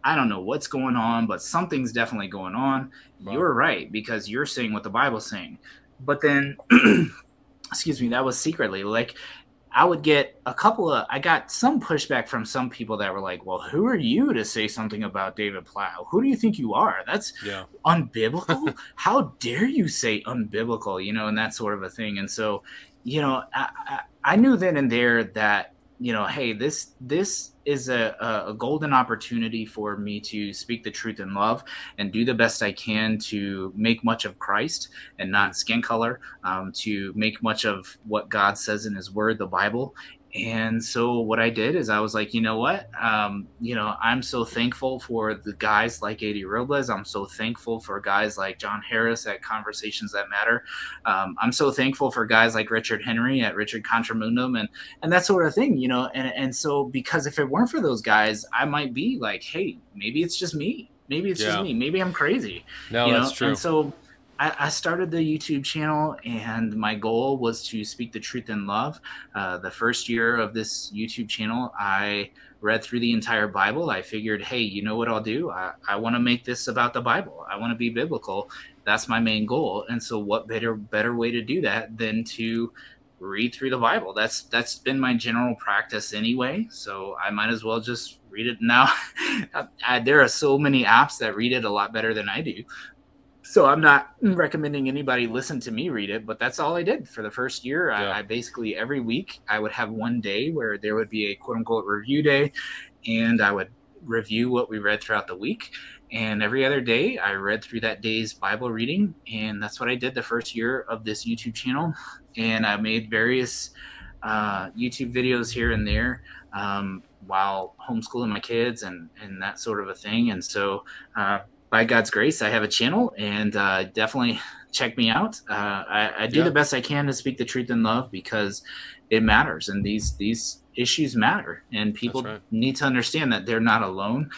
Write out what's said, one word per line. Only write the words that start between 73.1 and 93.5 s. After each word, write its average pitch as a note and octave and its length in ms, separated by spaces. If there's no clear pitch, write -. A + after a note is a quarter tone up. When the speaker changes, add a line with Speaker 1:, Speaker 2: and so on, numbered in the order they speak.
Speaker 1:
entire A2 360
Bible. G#2+ 420
I F#2 100
figured, G#2+ 440
"Hey, B2 160
you G2+ 240
know G#2+ 100
what A#2 140
I'll A2 120
do? A#2+ 300
I, F#2 220
I G2+ 80
wanna A#2 240
make B2 240
this B2 240
about A#2+ 260
the B2+ 60
Bible. A#2+ 500
I G2+ 60
wanna A#2 180
be A#2 160
biblical. A2+ 580
That's G#2+ 220
my A#2 100
main A2 260
goal." A2 440
And A#2 120
so A2+ 200
what G#2+ 260
better, A2+ 300
better A2 400
way A#2 160
to A#2+ 100
do C3+ 200
that A2 360
than A2+ 240
to A#2 360
read G2+ 380
through C3+ 140
the B2+ 80
Bible? A#2 360
That's, G#2+ 300
that's - 340
been C3+ 220
my B2+ 140
general A#2 420
practice G#2 560
anyway, B2+ 580
so G2 500
I G2+ 120
might G#2+ 180
as A2 140
well A2+ 160
just - 400
read G#2+ 160
it A#2 140
now. A#2+ 280
<laughs> - 460
I, B2 140
there C#3 240
are A#2+ 60
so C#3 300
many C#3 260
apps A#2 340
that A2 160
read A#2+ 180
it B2 120
a G#2 60
lot G2+ 220
better A2+ 220
than G#2 140
I G#2 120
do. A2 220
So E3+ 200